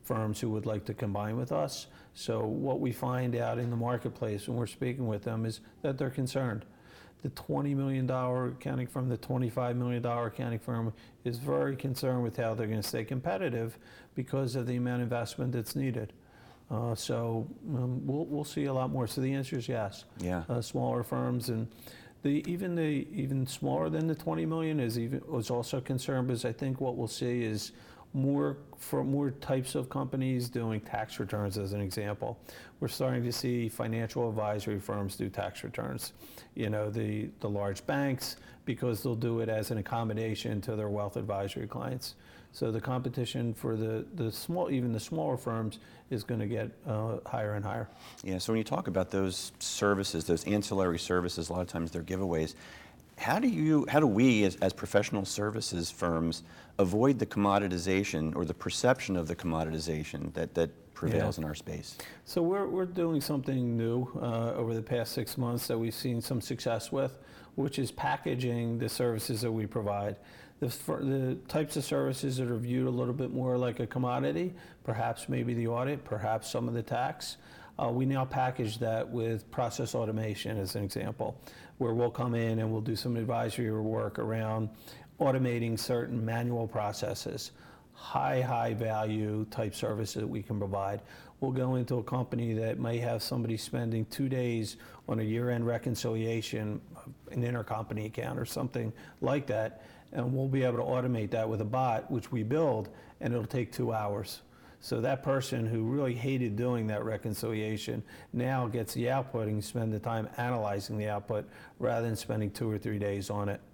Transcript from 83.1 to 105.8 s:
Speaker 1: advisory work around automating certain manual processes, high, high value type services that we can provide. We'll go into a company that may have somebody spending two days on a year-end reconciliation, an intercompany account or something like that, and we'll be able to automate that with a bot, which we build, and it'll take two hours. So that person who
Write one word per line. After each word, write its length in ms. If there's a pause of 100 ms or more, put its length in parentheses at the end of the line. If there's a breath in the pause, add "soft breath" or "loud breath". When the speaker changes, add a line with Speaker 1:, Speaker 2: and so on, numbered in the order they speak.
Speaker 1:
advisory 520
work 480
around 520 (500 loud breath)
automating 580
certain 460
manual 420
processes, 840 (400 loud breath)
high, 480
high 340
value 800
type 240
services 460
that 60
we 140
can 160
provide. 440 (400 loud breath)
We'll 100
go 240
into 220
a 60
company 500
that 260
may 200
have 220
somebody 360
spending 480
two 240
days 480 (320 loud breath)
on 100
a 40
year-end 440
reconciliation, 1120 (520)
an 120
intercompany 600
account 340
or 60
something 480 (260 loud breath)
like 280
that, 340 (320 loud breath)
and 200
we'll 140
be 160
able 140
to 60
automate 480
that 180
with 100
a 60
bot, 440
which 220
we 100
build, 460 (320 loud breath)
and 140
it'll 120
take 280
two 180
hours. 520 (380 loud breath)
So 200
that 220
person 420
who 180